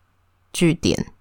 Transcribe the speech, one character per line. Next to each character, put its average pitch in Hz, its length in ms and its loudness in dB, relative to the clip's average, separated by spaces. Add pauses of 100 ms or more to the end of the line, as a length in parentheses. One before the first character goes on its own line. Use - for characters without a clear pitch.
(540)
句 165 200 2
点。 - 340 -2 (140)